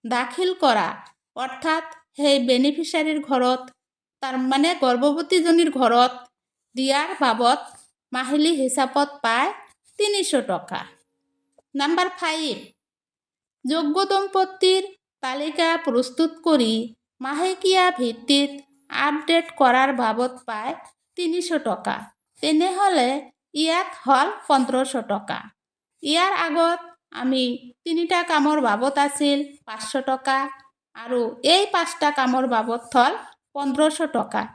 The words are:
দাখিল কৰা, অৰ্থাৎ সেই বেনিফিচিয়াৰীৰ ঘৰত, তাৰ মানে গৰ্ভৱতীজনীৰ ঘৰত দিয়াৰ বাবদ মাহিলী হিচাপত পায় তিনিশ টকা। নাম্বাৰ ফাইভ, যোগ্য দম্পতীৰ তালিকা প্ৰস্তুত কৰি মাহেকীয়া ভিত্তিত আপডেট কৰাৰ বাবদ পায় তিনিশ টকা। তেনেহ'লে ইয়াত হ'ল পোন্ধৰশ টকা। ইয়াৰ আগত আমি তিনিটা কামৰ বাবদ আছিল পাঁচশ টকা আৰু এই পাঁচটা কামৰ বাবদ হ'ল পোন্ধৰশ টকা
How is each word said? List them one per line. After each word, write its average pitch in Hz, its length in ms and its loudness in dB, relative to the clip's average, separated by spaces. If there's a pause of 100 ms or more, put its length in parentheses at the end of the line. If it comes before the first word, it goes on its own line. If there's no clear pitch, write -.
দাখিল 254 460 -2 (120)
কৰা, 214 260 4 (540)
অৰ্থাৎ 311 420 -4 (320)
সেই 285 200 4 (120)
বেনিফিচিয়াৰীৰ 302 680 0 (100)
ঘৰত, 254 320 2 (600)
তাৰ 262 120 -6 (160)
মানে 285 180 4 (140)
গৰ্ভৱতীজনীৰ 311 840 2 (100)
ঘৰত 247 340 4 (640)
দিয়াৰ 269 340 0 (140)
বাবদ 240 360 2 (520)
মাহিলী 285 400 0 (100)
হিচাপত 262 480 0 (140)
পায় 240 260 0 (500)
তিনিশ 403 320 0 (180)
টকা। - 320 -6 (920)
নাম্বাৰ 339 340 0 (100)
ফাইভ, 311 360 -4 (1080)
যোগ্য 302 320 0 (140)
দম্পতীৰ 381 720 0 (400)
তালিকা 302 460 -2 (160)
প্ৰস্তুত 254 460 0 (160)
কৰি 247 260 4 (520)
মাহেকীয়া 370 600 0 (140)
ভিত্তিত 277 520 0 (380)
আপডেট 311 560 0 (140)
কৰাৰ 262 300 4 (120)
বাবদ 240 320 -2 (140)
পায় 226 260 -8 (440)
তিনিশ 349 300 -4 (220)
টকা। - 260 -4 (460)
তেনেহ'লে 339 680 2 (520)
ইয়াত 339 280 0 (140)
হ'ল 269 240 4 (200)
পোন্ধৰশ 262 460 2 (180)
টকা। 208 280 -6 (640)
ইয়াৰ 349 300 0 (140)
আগত 339 320 0 (420)
আমি 262 220 0 (400)
তিনিটা 339 360 0 (120)
কামৰ 302 260 2 (100)
বাবদ 240 280 0 (100)
আছিল 285 340 0 (280)
পাঁচশ 220 260 -12 (160)
টকা 262 280 -2 (580)
আৰু 240 260 -4 (320)
এই 392 100 4 (100)
পাঁচটা 330 440 -2
কামৰ 254 360 0
বাবদ 233 280 -2 (120)
হ'ল 262 200 4 (400)
পোন্ধৰশ 285 440 0 (200)
টকা 214 240 -4 (120)